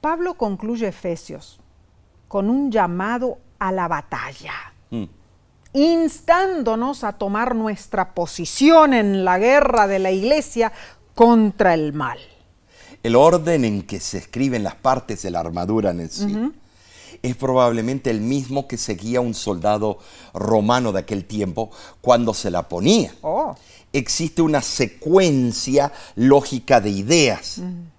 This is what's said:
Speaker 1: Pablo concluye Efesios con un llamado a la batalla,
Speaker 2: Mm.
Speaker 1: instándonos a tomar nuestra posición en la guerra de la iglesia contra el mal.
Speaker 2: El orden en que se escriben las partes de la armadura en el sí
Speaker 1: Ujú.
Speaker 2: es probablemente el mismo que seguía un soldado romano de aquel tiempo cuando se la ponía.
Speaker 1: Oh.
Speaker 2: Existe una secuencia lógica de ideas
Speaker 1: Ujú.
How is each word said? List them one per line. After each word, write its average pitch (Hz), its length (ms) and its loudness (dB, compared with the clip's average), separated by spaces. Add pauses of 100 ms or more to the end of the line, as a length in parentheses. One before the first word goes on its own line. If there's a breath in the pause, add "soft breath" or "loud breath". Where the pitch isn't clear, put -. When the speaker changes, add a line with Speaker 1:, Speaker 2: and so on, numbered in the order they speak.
Speaker 1:
Pablo 339 380 -4
concluye 220 500 -4
Efesios 165 720 -10 (680)
con 202 200 -2
un 269 240 0
llamado 214 640 -2 (220)
a 190 140 -2
la 185 160 -2
batalla, - 680 -8 (360)
Speaker 2:
Mm. 113 140 -6 (920)
Speaker 1:
instándonos 294 1040 -2
a 208 80 -6
tomar 214 420 -4
nuestra 214 600 -4
posición 277 800 4
en 196 300 2
la 185 140 2
guerra 240 480 4
de 196 120 -2
la 190 120 0
iglesia 226 640 0 (420 loud breath)
contra 214 600 4
el 151 180 -2
mal. 139 260 -6 (840 loud breath)
Speaker 2:
El 117 140 2
orden 160 480 6
en 104 180 -2
que 95 180 -10
se - 180 -10
escriben 123 460 -4
las 87 120 -6
partes 131 460 -2
de 95 80 -6
la 85 100 -4
armadura 90 500 -2
en 85 100 -6
el 82 100 -10
sí 202 140 -8
Speaker 1:
Ujú. 214 280 -4 (680 loud breath)
Speaker 2:
es 123 140 -4
probablemente 127 760 0
el 110 100 -2
mismo 135 460 -4
que 120 120 -10
seguía 110 420 -4
un 117 140 -2
soldado 104 640 -2 (340 loud breath)
romano 110 600 2
de 95 80 -2
aquel 98 240 -8
tiempo 104 460 -6 (300 loud breath)
cuando 120 340 2
se - 160 -4
la 85 180 -4
ponía. 101 540 0
Speaker 1:
Oh. 220 320 -4 (380 soft breath)
Speaker 2:
Existe 156 500 -2
una 151 200 2
secuencia 139 1300 0 (240 loud breath)
lógica 135 640 4
de 104 100 -2
ideas 113 680 0
Speaker 1:
Ujú. 180 100 -10 (300)